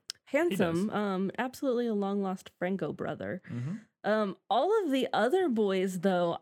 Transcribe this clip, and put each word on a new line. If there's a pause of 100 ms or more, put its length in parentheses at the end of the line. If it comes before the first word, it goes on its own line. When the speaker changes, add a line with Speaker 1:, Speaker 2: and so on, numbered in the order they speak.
(260)
Speaker 1:
Handsome.
Speaker 2:
He
does.
Speaker 1:
Um,
absolutely
a
long-lost
Franco
brother.
Speaker 2:
Mm-hmm. (320)
Speaker 1:
Um, (140)
all
of
the
other
boys,
though,